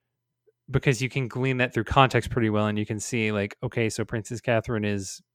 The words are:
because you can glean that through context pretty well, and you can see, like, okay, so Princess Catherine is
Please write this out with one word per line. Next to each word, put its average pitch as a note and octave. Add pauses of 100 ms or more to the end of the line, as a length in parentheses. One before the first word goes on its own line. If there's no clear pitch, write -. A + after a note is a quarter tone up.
(680)
because C3+
you B2+
can C3
glean B2+
that B2
through A2+
context B2+
pretty A2+
well, G#2+
and G#2
you G#2
can G#2+
see, A2
like, G#2
okay, A#2
so G#2+
Princess A2+
Catherine A2+
is G2+ (140)